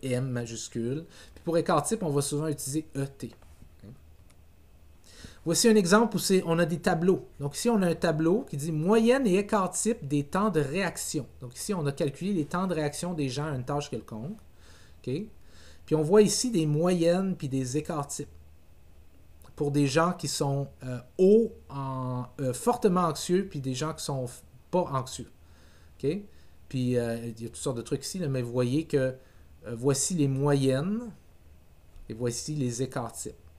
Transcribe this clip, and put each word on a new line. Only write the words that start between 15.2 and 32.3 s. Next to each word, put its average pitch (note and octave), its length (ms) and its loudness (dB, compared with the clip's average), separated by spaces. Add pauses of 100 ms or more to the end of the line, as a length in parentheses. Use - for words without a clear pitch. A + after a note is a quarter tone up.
Puis - 120 2
on D#3 80 2
voit F#3+ 180 8
ici G#3+ 300 2
des E3 160 2
moyennes F3 680 2
puis C#3+ 140 -8
des C3 260 -2
écarts D3+ 300 -2
types - 240 -10 (1300)
pour C#3+ 160 0
des C#3+ 160 4
gens E3 260 4
qui D3+ 140 -6
sont, C#3 400 -2 (160)
euh, B2+ 160 -8 (180)
hauts G#3 340 6 (200)
en, C3 540 -6 (140)
euh, C3 140 -2
fortement F3+ 520 2
anxieux F3+ 440 0
puis D3 120 -8
des C3 120 -4
gens D#3 220 -4
qui - 80 -12
sont C3+ 220 -4
f-, - 180 -14 (260)
pas F3 220 0
anxieux. B2 400 -6 (640)
OK ? D#3+ 220 -2 (500)
Puis, B2 300 0
euh, A#2 180 -2
il A#2 240 -10
y A2+ 60 -8
a - 20 -10
toutes - 60 -16
sortes C3 220 -4
de A#2 40 -6
trucs C#3 240 -4
ici, - 140 -8
là, E3+ 80 -2
mais C3+ 160 -2
vous A#2+ 80 -6
voyez B2+ 340 0
que, C3 300 0 (500)
euh, A#2 100 -8
voici C3+ 380 0
les D3+ 140 2
moyennes C#3+ 840 2 (1000)
et A#2+ 40 -10
voici A#2+ 400 -4